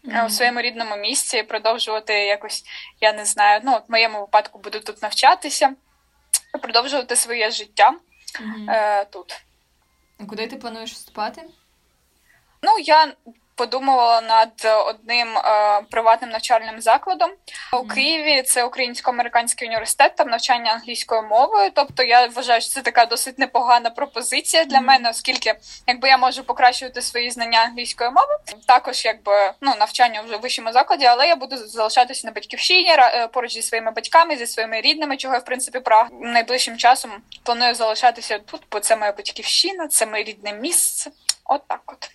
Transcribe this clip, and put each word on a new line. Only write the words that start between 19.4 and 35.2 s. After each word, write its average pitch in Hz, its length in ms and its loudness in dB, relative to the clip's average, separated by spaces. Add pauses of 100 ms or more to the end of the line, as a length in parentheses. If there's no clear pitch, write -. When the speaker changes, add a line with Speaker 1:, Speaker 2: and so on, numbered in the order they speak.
Speaker 1:
університет, 226 480 0
там 294 120 0
навчання 233 440 0
англійською 226 500 -4
мовою. 339 520 4
Тобто 285 280 0
я 240 240 6
вважаю, 240 340 0
що 233 100 -8
це 269 120 -6
така 240 240 4
досить 254 320 -6
непогана 240 520 2
пропозиція 277 760 -2
для 269 120 -2
Speaker 2:
Мгм. 254 100 4
Speaker 1:
мене, 254 240 4
оскільки, 226 440 -4 (320)
якби, 247 220 0
я 269 100 8
можу 262 260 0
покращувати 247 580 0
свої 240 280 -6
знання 233 300 -2
англійської 240 500 -4
мови. 539 240 4 (320)
Також, 247 380 2
якби, 202 560 0
ну, 269 180 0
навчання 220 440 0
вже 226 140 -10
в 214 40 -10
вищому 226 320 -6
закладі, 285 320 2
але 247 240 6
я 339 80 4
буду 262 200 -12
залишатися 226 680 -2
на 220 60 -10
батьківщині, 349 640 0
ра-, 247 180 6
е, 226 140 -2
поруч 233 240 -6
зі 226 100 -10
своїми 226 280 -4
батьками, 311 460 2
зі 233 100 -8
своїми 226 340 -6
рідними, 294 360 -2
чого 262 180 -4